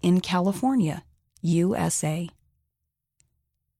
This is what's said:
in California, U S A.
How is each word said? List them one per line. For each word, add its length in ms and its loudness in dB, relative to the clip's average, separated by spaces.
in 200 4
California, 840 0
U 320 2
S 300 -2
A. 240 -4